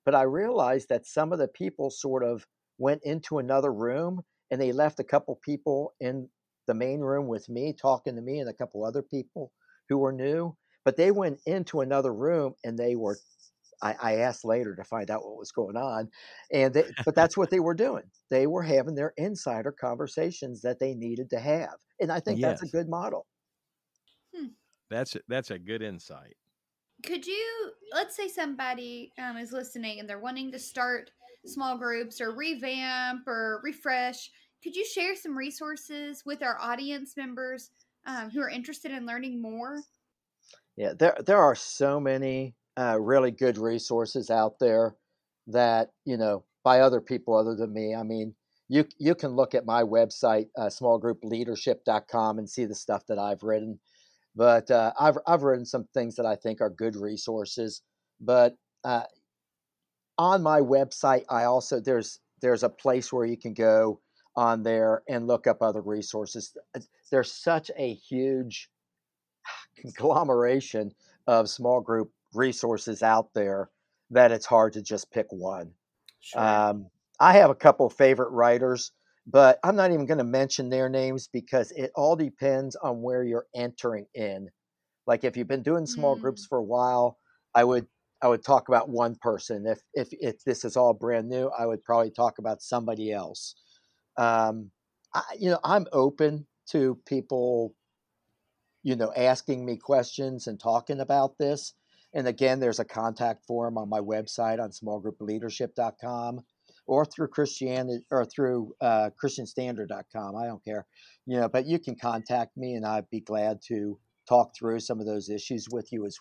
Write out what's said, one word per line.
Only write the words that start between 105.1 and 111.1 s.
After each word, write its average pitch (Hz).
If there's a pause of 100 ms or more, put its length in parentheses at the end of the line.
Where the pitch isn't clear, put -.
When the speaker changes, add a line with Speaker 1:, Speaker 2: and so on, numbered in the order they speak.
Speaker 1:
leadership 107
dot 117
com 120 (460)
or 139
through 147
Christianity 127
or 127
through, 123
uh, 107
Christian 131
standard 120
dot 98
com. 101
I 117
don't 110
care, 107 (400)